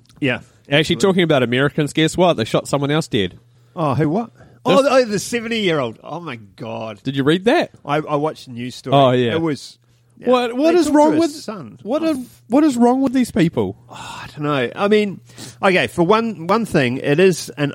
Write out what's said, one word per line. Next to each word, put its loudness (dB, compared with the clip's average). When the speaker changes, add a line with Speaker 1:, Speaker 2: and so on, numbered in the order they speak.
Speaker 1:
Yeah. -2
Speaker 2:
Actually, 2
talking 2
about 2
Americans, 0
guess 0
what? 2
They -2
shot -2
someone -2
else -2
dead. -4
Speaker 1:
Oh, -2
who, 0
what? -6
Speaker 2:
This -20
Speaker 1:
Oh, 4
the, 2
oh, 4
the -4
seventy-year-old. -4
Oh, -12
my -12
God. -12
Speaker 2:
Did -4
you -2
read 2
that? 2
Speaker 1:
I, -2
I -4
watched -6
the -16
news -10
story. -2
Speaker 2:
Oh, 6
yeah. 0
Speaker 1:
It -2
was, -6
yeah. -4
Speaker 2:
What, 2
what 2
Speaker 1:
They 4
Speaker 2:
is 0
Speaker 1:
talked 2
Speaker 2:
wrong 6
Speaker 1:
to 2
Speaker 2:
with 0
Speaker 1:
his -16
son. -14
Speaker 2:
what -4
Speaker 1:
Oh, -2
Speaker 2:
are, -8
what 4
is 2
wrong 4
with 0
these 0
people? 0
Speaker 1:
Oh, -16
I -16
don't -10
know. -2
I -2
mean, 0
okay, 2
for -2
one, 0
one 2
thing, 0
it 0
is 2
an, -4